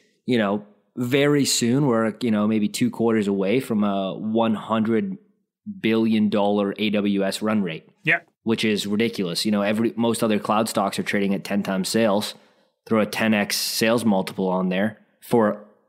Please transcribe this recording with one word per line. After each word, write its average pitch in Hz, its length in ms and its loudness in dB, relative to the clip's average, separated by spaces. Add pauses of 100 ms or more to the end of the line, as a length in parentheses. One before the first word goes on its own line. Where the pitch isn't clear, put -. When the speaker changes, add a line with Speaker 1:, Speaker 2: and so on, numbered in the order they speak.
(260)
Speaker 1:
you 123 120 2
know, 104 260 0 (320)
very 139 480 2
soon, 127 440 2
we're, 113 320 2
you 120 100 -2
know, 107 160 2
maybe 107 220 0
two 120 220 -2
quarters 113 360 0
away 101 320 0
from 113 240 0
a 98 320 -2
one 110 400 0
hundred 107 640 -2 (600)
billion 110 500 2
dollar 101 480 0
A 107 100 0
W 101 360 0
S 95 180 -4
run 107 200 0
rate. 80 240 -8 (160)
Speaker 2:
Yeah. 165 180 0 (220)
Speaker 1:
Which 113 220 0
is 101 220 0
ridiculous. 104 580 -2
You 107 80 0
know, 101 80 2
every, 110 360 0
most 117 280 0
other 107 140 2
cloud 107 280 0
stocks 98 320 -2
are 98 40 -4
trading 98 320 -2
at 87 100 -6
ten 101 180 -2
times 95 280 -4
sales. 104 440 0 (520)
Throw 110 140 2
a 101 60 2
ten 110 280 0
X 101 220 0
sales 113 460 0
multiple 95 460 0
on 92 220 0
there 101 280 -2 (220)
for - 460 0 (220)